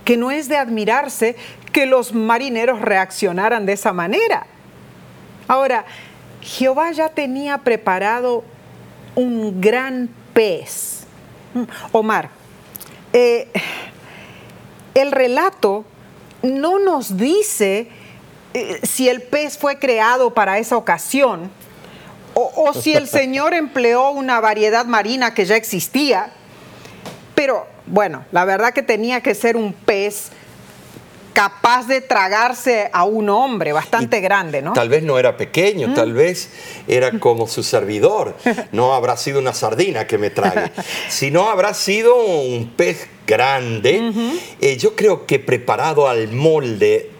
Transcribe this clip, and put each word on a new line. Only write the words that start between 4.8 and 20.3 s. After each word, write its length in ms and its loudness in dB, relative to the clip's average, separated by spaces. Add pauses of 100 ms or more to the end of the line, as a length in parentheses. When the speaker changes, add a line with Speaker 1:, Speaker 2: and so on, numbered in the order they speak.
Speaker 1:
Ahora, 380 0 (560)
Jehová 500 0
ya 200 -2
tenía 480 -4
preparado 840 0 (720)
un 460 -2
gran 500 0 (240)
pez. 680 -2 (880)
Omar, 380 0 (800)
eh, 360 2 (1500)
el 180 2
relato 720 0 (580)
no 360 0
nos 380 0
dice, 720 0 (680)
eh, 280 -6
si 260 0
el 140 0
pez 360 -4
fue 200 -2
creado 560 2